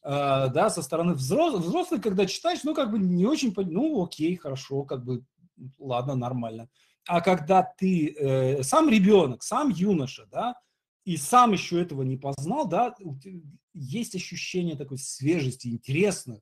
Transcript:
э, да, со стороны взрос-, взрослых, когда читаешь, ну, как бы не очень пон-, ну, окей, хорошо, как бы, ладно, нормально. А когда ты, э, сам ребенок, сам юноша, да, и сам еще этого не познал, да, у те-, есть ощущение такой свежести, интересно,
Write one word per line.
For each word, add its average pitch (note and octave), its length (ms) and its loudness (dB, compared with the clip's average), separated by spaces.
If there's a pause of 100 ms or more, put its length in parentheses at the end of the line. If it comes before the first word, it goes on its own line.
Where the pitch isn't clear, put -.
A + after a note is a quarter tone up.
э, - 40 -10
да, C#3 600 2
со E3+ 120 -6
стороны E3+ 320 0
взрос-, G3+ 460 2
взрослых, B3 420 -2
когда G3 240 2
читаешь, - 380 -2
ну, D#4 100 -2
как C4+ 180 0
бы A3+ 60 -2
не F3+ 280 2
очень C4+ 260 0
пон-, F#3+ 180 -4
ну, A#3 340 0
окей, E3+ 320 -2
хорошо, C3+ 480 -8
как C3+ 200 -8
бы, B2 200 -6 (540)
ладно, C3 380 -4
нормально. A#2+ 520 -6 (400)
А F3 120 2
когда F3+ 420 4
ты, F3+ 560 0
э, C3+ 460 2
сам D#4 260 4
ребенок, F#3+ 520 6
сам C4+ 280 0
юноша, D#3 600 0
да, A3 240 -4 (480)
и F3 120 -4
сам A#3 360 6
еще E3+ 280 -2
этого D3+ 220 -4
не C3 140 -2
познал, C#3+ 520 -4
да, A#3 320 0
у D#3 180 -12
те-, F3+ 240 -18 (320)
есть D#3+ 420 -8
ощущение F3 600 -6
такой C3+ 220 -10
свежести, C3+ 680 -2
интересно, B2+ 720 -2